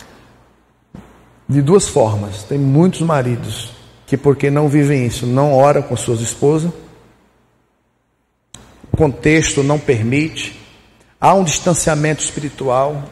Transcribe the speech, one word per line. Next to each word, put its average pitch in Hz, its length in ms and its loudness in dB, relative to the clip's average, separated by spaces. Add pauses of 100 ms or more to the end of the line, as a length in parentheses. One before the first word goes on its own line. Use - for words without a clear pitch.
(1500)
De 139 140 0
duas 170 280 4
formas. 104 560 -2
Tem 143 140 -4
muitos 147 440 2
maridos 123 680 -4 (340)
que, 139 100 -2
porque 143 340 2
não 147 180 0
vivem 143 360 2
isso, 120 220 -4
não 139 260 2
oram 139 300 4
com 123 140 -4
suas 113 240 -2
esposas. 156 520 0 (2250)
O - 60 -6
contexto 151 680 0
não 143 160 0
permite. 135 800 -2 (600)
Há 160 140 6
um 196 100 2
distanciamento 156 760 -2
espiritual, 143 880 -4